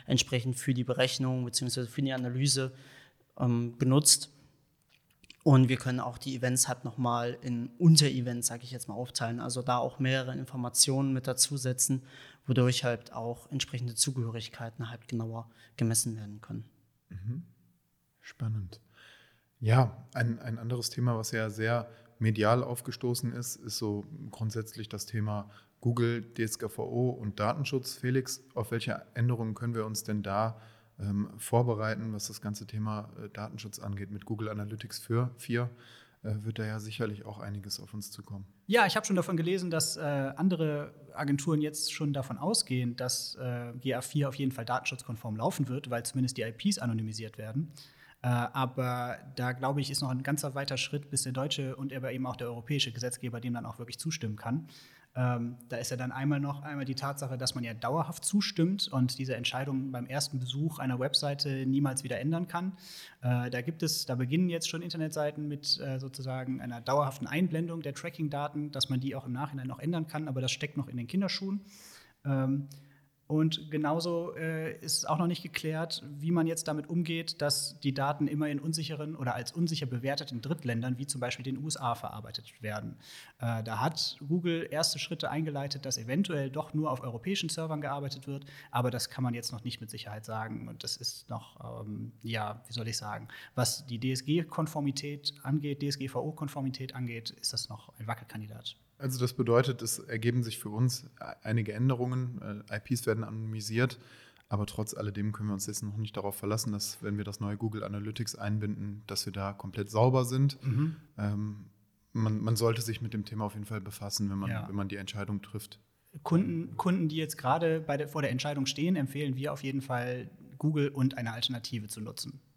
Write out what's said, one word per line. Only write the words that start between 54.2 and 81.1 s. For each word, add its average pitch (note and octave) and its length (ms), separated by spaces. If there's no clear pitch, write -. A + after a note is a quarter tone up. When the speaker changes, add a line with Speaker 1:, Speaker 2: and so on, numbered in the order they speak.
Speaker 3:
kann. C#3+ 320
Ähm, B2 440
da B2 80
ist A#2 140
ja B2+ 80
dann B2+ 120
einmal C#3 300
noch C#3+ 220
einmal C#3+ 240
die C3 80
Tatsache, C3+ 420
dass B2+ 180
man B2 100
ja A#2 100
dauerhaft D3 500
zustimmt G3 640
und B2+ 300
diese C3 180
Entscheidung C3 560
beim B2 140
ersten C#3 320
Besuch C#3 400
einer B2+ 220
Webseite C3+ 640
niemals C3+ 360
wieder B2 160
ändern E3 280
kann. F3+ 320
Äh, B2 300
da B2 100
gibt D#3+ 220
es, - 240
da B2+ 80
beginnen C#3 340
jetzt E3 220
schon E3 100
Internetseiten D3+ 680
mit, D3 320
äh, C3 180
sozusagen C3 640
einer A#2+ 180
dauerhaften C3+ 460
Einblendung E3 560
der C#3+ 100
Tracking-Daten, D3 800
dass C#3+ 180
man C3 120
die C3+ 140
auch C3 120
im B2+ 60
Nachhinein C3+ 340
noch C3 140
ändern D#3+ 260
kann, D#3 220
aber C3 120
das B2+ 100
steckt D3+ 280
noch C3 100
in B2 80
den A#2+ 120
Kinderschuhen. G3 520
Ähm, C3+ 440
und D#3 420
genauso, D#3+ 640
äh, D#3+ 440
ist - 280
auch D#3 80
noch E3+ 120
nicht F3 140
geklärt, D#3+ 600
wie D#3+ 140
man E3 140
jetzt D#3+ 220
damit D3+ 200
umgeht, E3 520
dass - 400
die C3+ 140
Daten C#3+ 320
immer D3+ 240
in C#3+ 100
unsicheren D#3 560
oder B2+ 180
als A2+ 180
unsicher E3 340
bewerteten B2+ 560
Drittländern, B2+ 560
wie C#3 80
zum B2+ 160